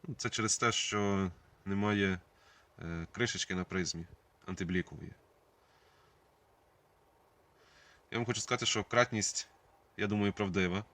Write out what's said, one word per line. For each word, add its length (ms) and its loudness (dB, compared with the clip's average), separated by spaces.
Ну, 160 -8
це 120 -4
через 280 0
те, 140 4
що 580 2
немає, 560 2
е, 340 -8
кришечки 420 -2
на 100 -2
призмі 420 -4
антиблікової. 640 -4
Я 80 -2
вам 80 0
хочу 140 0
сказати, 260 -2
що 180 2
кратність, 640 2
я 100 0
думаю, 260 2
правдива. 600 0